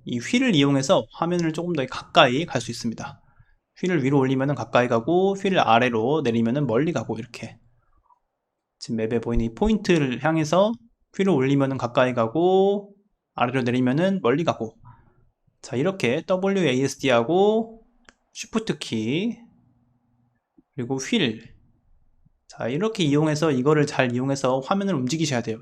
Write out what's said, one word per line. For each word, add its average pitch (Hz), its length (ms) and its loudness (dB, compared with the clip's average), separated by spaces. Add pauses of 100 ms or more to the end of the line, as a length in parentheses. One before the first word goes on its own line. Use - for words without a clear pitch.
이 120 160 -6
휠을 247 340 0
이용해서 139 600 2
화면을 170 400 -2
조금 175 180 -6
더 139 140 -2
가까이 135 600 2
갈 - 140 -4
수 - 100 -8
있습니다. - 520 -10 (560)
휠을 180 260 0
위로 139 160 2
올리면은 135 340 0
가까이 123 360 2
가고, 165 460 2
휠을 190 240 0
아래로 120 640 4
내리면은 117 420 0
멀리 135 240 0
가고, 127 260 -6
이렇게. - 400 -14 (1200)
지금 117 180 -6
맵에 113 240 -2
보이는 117 240 0
이 113 80 -6
포인트를 170 720 0
향해서 160 480 2 (440)
휠을 196 120 0
올리면은 135 480 2
가까이 127 360 0
가고, 185 800 0 (400)
아래로 127 280 -2
내리면은 127 600 0
멀리 139 220 2
가고. 120 320 -4 (840)
자, - 160 -10
이렇게 156 500 -2
더블유 190 400 0
에이 127 140 0
에스 135 160 -2
디하고 175 840 2 (520)
쉬프트 - 460 -6
키, 135 600 -4 (1400)
그리고 127 220 -6
휠. 135 580 -4 (920)
자, 117 220 -8
이렇게 190 340 -4
이용해서, 151 480 2
이거를 147 340 2
잘 127 280 -2
이용해서 131 460 -2
화면을 196 340 -2
움직이셔야 135 480 -2
돼요. 110 200 -8